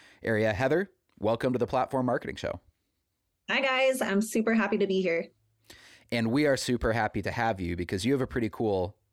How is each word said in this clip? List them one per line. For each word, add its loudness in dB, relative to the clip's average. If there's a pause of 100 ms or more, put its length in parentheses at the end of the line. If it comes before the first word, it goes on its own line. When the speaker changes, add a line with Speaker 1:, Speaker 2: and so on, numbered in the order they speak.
(240)
Speaker 1:
area. 2
Heather, 0 (280)
welcome 0
to 0
the 0
Platform -2
Marketing -2
Show. -6 (880)
Speaker 2:
Hi, -2
guys. 2
I'm 2
super 0
happy 2
to 0
be 2
here. 0 (840)
Speaker 1:
And 0
we 4
are 4
super 0
happy -2
to -4
have 0
you -2
because -4
you 2
have 2
a -2
pretty -2
cool -2 (180)